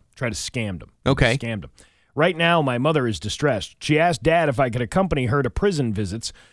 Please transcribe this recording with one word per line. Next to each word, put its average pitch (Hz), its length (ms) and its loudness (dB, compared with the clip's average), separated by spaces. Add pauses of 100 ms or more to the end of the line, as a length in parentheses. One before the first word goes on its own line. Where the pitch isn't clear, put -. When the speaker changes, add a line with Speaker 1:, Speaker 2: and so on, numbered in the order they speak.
(160)
Speaker 1:
try 123 140 -6
to 104 60 -6
scam 104 460 -6
him. - 80 -20 (160)
Speaker 2:
Okay. 127 320 4
Speaker 1:
Scammed 113 280 -6
him. - 60 -18 (440)
Right 165 200 2
now, 170 280 4
my 127 160 0
mother 143 280 2
is 104 120 -4
distressed. 110 640 -4
She 151 160 2
asked 170 240 2
Dad 160 260 2
if 123 100 0
I 131 120 2
could 123 100 -2
accompany 151 460 0
her 135 160 2
to 123 80 -2
prison 143 420 0
visits 104 400 -6 (200)